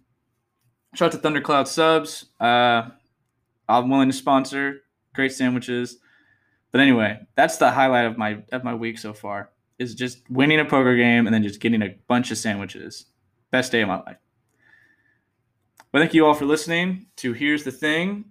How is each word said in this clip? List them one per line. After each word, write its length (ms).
Shout 120
out 60
to 60
Thundercloud 500
Subs. 580
Uh, 500
I'm 200
willing 220
to 60
sponsor. 680
Great 180
sandwiches. 680
But 80
anyway, 400
that's 220
the 120
highlight 360
of 120
my, 320
of 140
my 100
week 240
so 140
far, 380
is 160
just 360
winning 280
a 60
poker 320
game 300
and 80
then 80
just 180
getting 220
a 140
bunch 220
of 80
sandwiches. 680
Best 180
day 120
of 60
my 120
life. 160
Well, 100
thank 120
you 100
all 80
for 140
listening 580
to 180
Here's 300
the 60
Thing 600